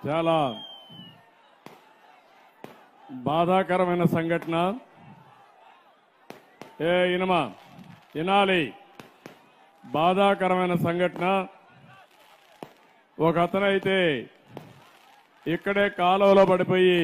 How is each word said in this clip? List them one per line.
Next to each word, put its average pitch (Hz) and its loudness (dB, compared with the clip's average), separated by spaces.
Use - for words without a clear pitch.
చాలా 165 -2
బాధాకరమైన 175 0
సంఘటన. 165 -2
ఏ - 2
ఇనమా, 180 0
ఇనాలి. 190 2
బాధాకరమైన 185 0
సంఘటన. 175 -2
ఒక 156 0
అతనైతే 190 -2
ఇక్కడే 202 -2
కాలువలో 196 6
పడిపోయి 185 2